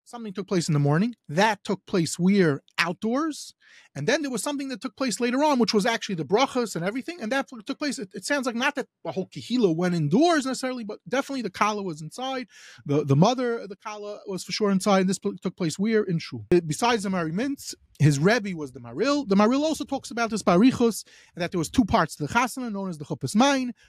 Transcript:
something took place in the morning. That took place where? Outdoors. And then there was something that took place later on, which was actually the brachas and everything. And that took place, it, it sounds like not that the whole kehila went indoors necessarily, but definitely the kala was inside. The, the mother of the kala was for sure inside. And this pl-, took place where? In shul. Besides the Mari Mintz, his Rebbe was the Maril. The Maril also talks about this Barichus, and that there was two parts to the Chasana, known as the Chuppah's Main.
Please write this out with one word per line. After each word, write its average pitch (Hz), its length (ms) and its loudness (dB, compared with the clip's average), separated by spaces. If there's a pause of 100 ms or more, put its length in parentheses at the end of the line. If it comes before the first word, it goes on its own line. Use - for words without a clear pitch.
something 220 300 -12
took 196 140 -10
place 180 200 0
in 156 60 2
the 147 40 4
morning. 156 360 2 (160)
That 196 340 2
took - 220 -4
place 170 320 -2
where? 175 440 4 (140)
Outdoors. 226 800 -2 (400)
And 143 120 -4
then 294 140 2
there 277 100 -4
was 233 120 -4
something 285 260 -4
that 247 140 -8
took 254 140 -10
place 262 220 -2
later 247 240 0
on, 294 160 4
which 220 140 2
was 208 140 2
actually 220 300 -2
the 156 100 -4
brachas 233 500 0
and 165 80 -4
everything. 262 380 -6
And 220 100 -4
that 269 160 -2 (160)
took 269 140 -8
place, 294 200 -4
it, 202 140 -10
it 196 140 -12
sounds 285 180 0
like 247 100 -2
not 269 200 -2
that 240 120 -6 (200)
the - 60 -6
whole 185 160 -4
kehila 190 460 0
went 180 200 0
indoors 240 500 2
necessarily, 254 400 -6
but 208 140 -12 (100)
definitely 262 320 -4
the 226 80 -6
kala 208 340 0
was 165 200 -8
inside. 254 460 -8 (360)
The, 143 180 2
the 139 140 2
mother 233 440 4
of 196 100 -14
the 196 60 -14
kala 208 500 -12
was 190 180 -8
for 185 80 -10
sure 208 180 0
inside. 190 300 4
And 185 80 2
this 190 100 -2
pl-, 202 220 -6
took - 160 -8
place 160 220 -4
where? 214 240 2
In 170 160 -2
shul. 113 320 -10
Besides 185 540 2
the 196 60 -2
Mari 170 220 -2
Mintz, 269 420 -6 (240)
his 143 200 4
Rebbe 202 360 2
was 147 180 -8
the 131 80 -16
Maril. 220 440 -2
The 190 120 2
Maril 247 280 4
also 311 200 -2
talks - 260 -8
about 233 180 -4
this 220 140 -4
Barichus, 220 640 4 (280)
and - 60 -12
that 170 100 -4
there 180 80 -4
was 160 120 -2
two 233 160 2
parts 180 300 2
to 147 100 -4
the - 80 -8
Chasana, 247 360 -2
known 196 200 -6
as 151 80 -10
the 147 80 -14
Chuppah's - 280 -6
Main. 262 380 2 (160)